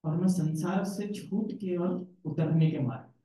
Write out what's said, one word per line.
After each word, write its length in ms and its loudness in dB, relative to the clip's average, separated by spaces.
और 120 0
मैं 120 4
संसार 560 0
से 280 -6
छूट 400 -4
के 240 -4
और 380 -2
उतरने 460 4
के 80 -2
मार्ग 320 -4
पे. 40 -20